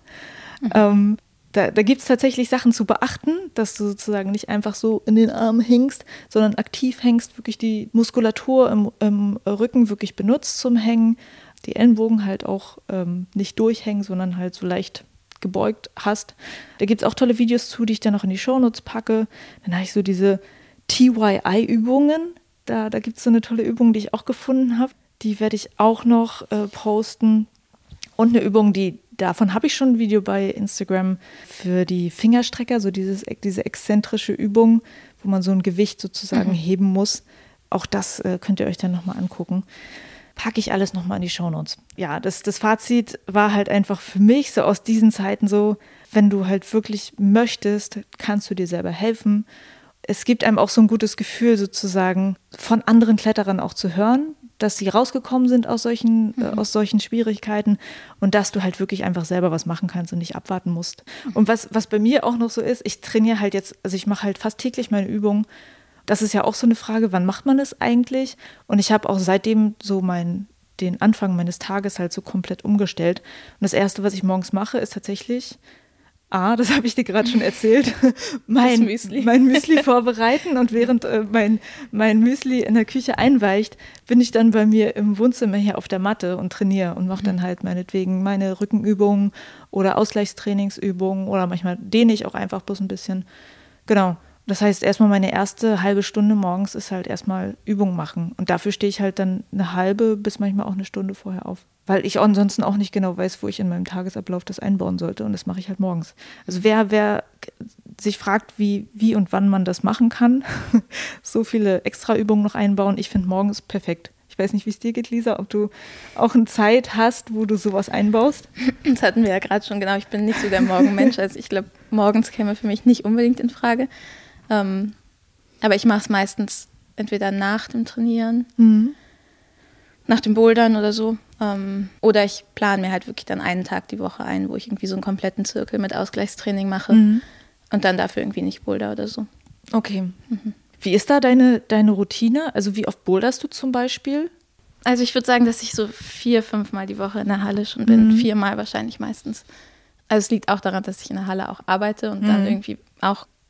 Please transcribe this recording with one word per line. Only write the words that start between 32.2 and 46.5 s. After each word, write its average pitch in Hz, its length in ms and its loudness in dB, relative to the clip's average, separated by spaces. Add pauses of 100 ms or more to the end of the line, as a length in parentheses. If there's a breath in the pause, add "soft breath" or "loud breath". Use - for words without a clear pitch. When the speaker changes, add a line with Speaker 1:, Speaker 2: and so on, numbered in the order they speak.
Speaker 2:
so 196 100 -2
dieses, 190 340 -4 (200)
diese 196 200 -4
exzentrische - 680 -2
Übung, 226 500 4 (400 loud breath)
wo 196 80 -4
man 190 120 2
so 190 100 0
ein 190 100 2
Gewicht 196 400 -2
sozusagen 190 480 -4
Speaker 1:
Mhm. 185 40 0
Speaker 2:
heben 180 380 0
muss. 196 300 -2 (480 soft breath)
Auch - 160 -4
das, - 340 -6
äh, 180 200 -4
könnt - 200 -2
ihr - 60 -2
euch 180 100 -4
dann 180 160 -4
nochmal 180 240 -6
angucken. 180 460 -6 (720 loud breath)
Packe - 240 -6
ich - 140 -4
alles 190 220 -2
nochmal 185 220 -4
in 185 60 -4
die 175 80 -4
Shownotes. 156 460 -6 (200)
Ja, 160 220 -6
das, 196 240 -6
das 202 160 -4
Fazit 220 680 0
war 208 260 2
halt 202 160 0
einfach 202 320 0
für - 200 -4
mich 247 320 6
so - 100 2
aus 202 200 2
diesen 226 300 4
Zeiten 202 360 -2
so, 208 280 2 (360 soft breath)
wenn 208 180 6
du 196 160 0
halt 190 260 -2